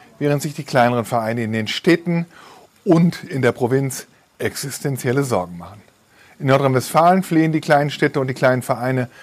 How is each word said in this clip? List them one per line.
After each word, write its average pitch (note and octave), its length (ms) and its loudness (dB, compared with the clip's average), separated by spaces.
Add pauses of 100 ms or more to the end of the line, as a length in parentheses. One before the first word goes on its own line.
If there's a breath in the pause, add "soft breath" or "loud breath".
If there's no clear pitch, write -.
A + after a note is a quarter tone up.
(180 soft breath)
während C#3+ 240 0
sich D3+ 120 -8
die C#3+ 100 -10
kleineren A#2+ 400 2
Vereine A#2 380 -4
in A2 100 -4
den A2 160 -4
Städten E3+ 580 0 (580 loud breath)
und E3+ 400 2
in C3 180 -6
der A#2 100 2
Provinz C3 540 -2 (320 soft breath)
existenzielle C3+ 880 -4
Sorgen F2+ 340 -4
machen. F#2 240 -18 (560 soft breath)
In C#3+ 80 -6
Nordrhein-Westfalen C#3 760 4
flehen D#3+ 300 0
die D#3 80 0
kleinen D3 300 2
Städte D3 300 0
und C3 80 -2
die B2+ 60 -4
kleinen B2+ 280 2
Vereine B2+ 460 -2 (140 loud breath)